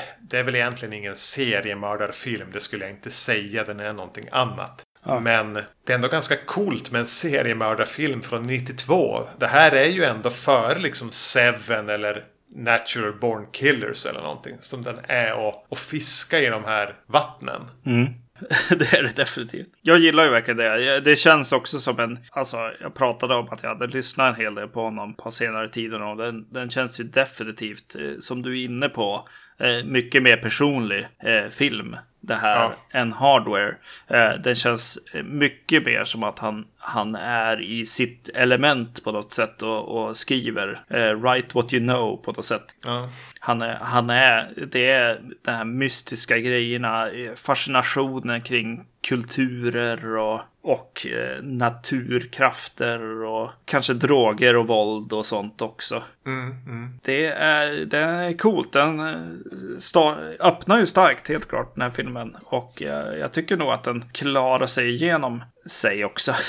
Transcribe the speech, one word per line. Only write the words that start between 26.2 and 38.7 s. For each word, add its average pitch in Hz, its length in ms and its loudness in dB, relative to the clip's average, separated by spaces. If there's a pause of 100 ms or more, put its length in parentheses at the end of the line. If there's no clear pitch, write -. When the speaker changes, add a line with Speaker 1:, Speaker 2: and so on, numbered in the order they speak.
Speaker 2:
den 123 180 -8
känns 123 300 -4
ju 120 40 -6
definitivt, 110 920 -6
eh, 143 240 -8
som 123 220 -8
du 127 180 -6
är 127 40 -6
inne 123 240 -4
på, 104 400 -4 (300)
eh, 120 260 0
mycket 131 380 4
mer 120 140 10
personlig, 117 720 0 (160)
eh, 107 260 2
film 117 460 -2 (260)
det 113 120 -4
här 107 260 2
Speaker 1:
Ja. 113 120 2 (280)
Speaker 2:
än 117 120 -2
Hardware. 107 640 2 (340)
Eh, 117 220 6 (140)
den 123 100 2
känns, 120 440 0 (140)
eh, - 100 -6
mycket 147 600 0
mer 113 200 0
som 113 200 -4
att 104 140 -4
han, 107 260 -6 (140)
han 110 360 -4
är 110 460 0
i 110 260 -6
sitt - 480 -4
element 123 720 2